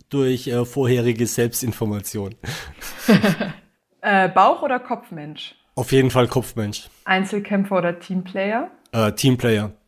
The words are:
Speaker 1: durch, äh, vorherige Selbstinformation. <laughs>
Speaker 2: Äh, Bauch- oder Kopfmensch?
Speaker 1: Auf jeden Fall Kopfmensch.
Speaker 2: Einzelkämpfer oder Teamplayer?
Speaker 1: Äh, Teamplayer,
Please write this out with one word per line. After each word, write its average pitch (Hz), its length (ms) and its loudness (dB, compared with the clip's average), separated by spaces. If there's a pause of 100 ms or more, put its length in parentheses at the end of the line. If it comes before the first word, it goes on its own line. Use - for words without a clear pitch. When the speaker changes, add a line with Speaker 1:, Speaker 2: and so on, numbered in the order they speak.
Speaker 1:
durch, 131 400 0
äh, 120 160 0
vorherige 120 640 2
Selbstinformation. 107 1080 -4 (720)
<laughs> 226 80 8 (840)
Speaker 2:
Äh, 190 280 2
Bauch- 202 340 4
oder 254 180 -2
Kopfmensch? 156 760 -12 (220)
Speaker 1:
Auf 127 160 -4
jeden 131 180 6
Fall 123 160 4
Kopfmensch. - 600 -4 (160)
Speaker 2:
Einzelkämpfer 196 720 0
oder 175 220 -2
Teamplayer? 202 720 -4 (180)
Speaker 1:
Äh, 208 220 2
Teamplayer, 117 580 0 (180)